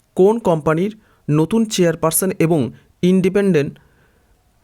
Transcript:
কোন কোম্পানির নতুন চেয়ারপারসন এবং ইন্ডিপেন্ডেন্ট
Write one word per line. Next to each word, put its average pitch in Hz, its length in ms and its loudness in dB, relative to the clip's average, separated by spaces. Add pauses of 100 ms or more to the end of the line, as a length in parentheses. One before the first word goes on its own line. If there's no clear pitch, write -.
(160)
কোন 208 240 4
কোম্পানির 165 520 -2 (360)
নতুন 160 380 0
চেয়ারপারসন 170 640 -2 (100)
এবং 160 200 0 (420)
ইন্ডিপেন্ডেন্ট 185 720 2 (920)